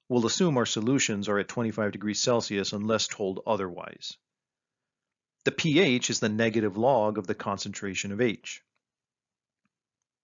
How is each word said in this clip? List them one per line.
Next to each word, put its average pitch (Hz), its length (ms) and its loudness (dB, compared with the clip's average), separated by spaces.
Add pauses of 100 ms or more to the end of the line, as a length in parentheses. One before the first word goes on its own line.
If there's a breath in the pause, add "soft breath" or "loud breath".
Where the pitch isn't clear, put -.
We'll 123 160 4
assume 156 320 2
our 113 80 2
solutions 110 640 0
are 101 80 2
at 98 120 -2
twenty-five 110 420 -2
degrees 101 280 -4
Celsius 107 540 0
unless 107 340 0
told 95 380 -4
otherwise. 92 720 -6 (1300)
The 139 80 2
P 160 280 2
H 123 300 4
is 113 100 -2
the 113 100 0
negative 107 480 2
log 110 400 2
of 95 100 -4
the 104 80 -4
concentration 98 760 -6
of 101 100 -4
H. - 420 -2 (1600)